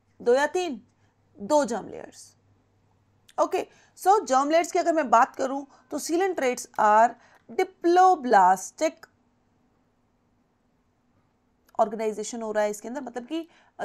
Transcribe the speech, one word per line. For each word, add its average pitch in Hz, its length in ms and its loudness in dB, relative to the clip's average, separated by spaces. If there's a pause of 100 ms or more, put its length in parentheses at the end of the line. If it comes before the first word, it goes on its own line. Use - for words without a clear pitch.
(220)
दो 233 120 2
या 277 140 2
तीन? 320 400 -6 (520)
दो 285 260 2
जर्म 202 220 -6
लेयर्स। - 480 -18 (1040)
ओके, 330 260 -4 (300)
so 392 280 2
जर्म 262 240 0
लेयर्स 339 220 0
की 359 80 -2
अगर 330 140 0
मैं 302 160 -2
बात 233 260 2
करूं 277 300 -6 (260)
तो 294 80 -8
coelentrates 311 720 -4 (100)
are 214 300 4 (420)
diploblastic 311 1400 2 (3000)
ऑर्गेनाइजेशन 220 600 -4
हो 220 100 -8
रहा 208 120 -2
है 208 60 -2
इसके 208 180 -12
अंदर, 262 140 -10
मतलब 247 240 -14
कि 320 220 -10 (380)